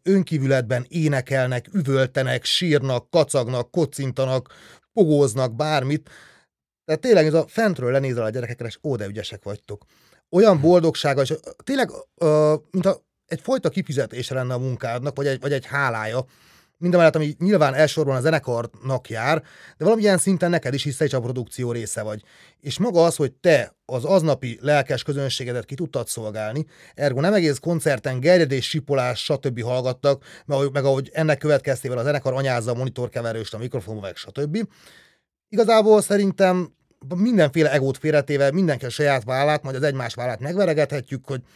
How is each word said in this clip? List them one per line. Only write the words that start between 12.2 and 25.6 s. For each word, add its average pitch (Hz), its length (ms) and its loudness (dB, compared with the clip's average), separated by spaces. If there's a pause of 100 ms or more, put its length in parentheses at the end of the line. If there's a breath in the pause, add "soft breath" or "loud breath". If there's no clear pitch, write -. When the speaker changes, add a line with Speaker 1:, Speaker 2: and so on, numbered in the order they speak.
Speaker 1:
mint 185 140 -2
a, 196 160 2 (240)
egyfajta 175 440 -2
kifizetése 127 640 -4
lenne 127 200 -4
a 123 60 -4
munkádnak, 127 560 -6
vagy 143 120 -2
egy, 135 120 -2
vagy 143 140 -4
egy 135 120 -4
hálája. 123 600 -4 (520 soft breath)
Mindemellett, 170 380 4
ami 151 240 -2
nyilván 165 340 4
elsősorban 143 420 2
a 127 60 -2
zenekarnak 127 880 -2
jár, 135 340 0 (340 loud breath)
de - 60 -6
valamilyen 208 340 4
szinten 180 320 0
neked 151 240 -2
is, 139 100 -4
hisz 143 140 -4
te 160 80 2
is 139 80 -2
a 131 60 0
produkció 123 520 -6
része 117 300 -8
vagy. 107 220 -8 (360 soft breath)
És 139 200 -8
maga 175 260 4
az, 170 100 2
hogy 139 160 -2
te 143 440 2 (100)
az 127 200 -6
aznapi 156 560 0
lelkes 139 420 0
közönségedet 127 640 -6